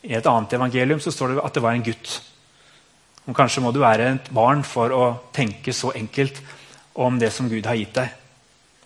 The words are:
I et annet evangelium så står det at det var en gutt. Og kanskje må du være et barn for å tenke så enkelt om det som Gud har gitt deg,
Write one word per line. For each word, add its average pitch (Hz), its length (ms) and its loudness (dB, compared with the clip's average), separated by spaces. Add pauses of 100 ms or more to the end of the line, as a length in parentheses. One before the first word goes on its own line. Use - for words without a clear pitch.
I 113 80 -2
et 113 120 -2
annet 113 280 2
evangelium 127 440 0
så 160 120 -4
står 131 220 -2
det 143 100 -2
at - 80 -8
det 147 80 0
var 117 160 2
en 117 80 -2
gutt. - 300 -6 (1120)
Og 120 80 -4
kanskje 131 240 4
må 120 120 0
du 143 80 2
være 117 280 4
et 135 240 -4
barn 131 320 4
for 123 280 0
å 127 120 4 (280)
tenke 123 400 -4
så 123 200 -4
enkelt 135 480 -4 (640)
om 123 160 2
det 113 120 4
som 127 160 -4
Gud 110 200 -4
har 120 80 0
gitt 104 200 -6
deg, 127 120 -2 (760)